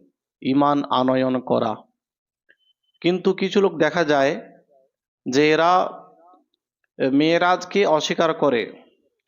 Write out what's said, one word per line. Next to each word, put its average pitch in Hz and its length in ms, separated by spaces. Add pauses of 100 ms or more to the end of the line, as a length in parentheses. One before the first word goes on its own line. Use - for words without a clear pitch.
(420)
ঈমান 143 420
আনয়ন 131 560
করা। 117 360 (1300)
কিন্তু 185 320
কিছু 190 280
লোক 180 160
দেখা 160 260
যায় 147 380 (880)
যে 147 220
এরা 175 520 (1080)
মেরাজকে 175 760
অস্বীকার 160 480
করে। 131 400 (540)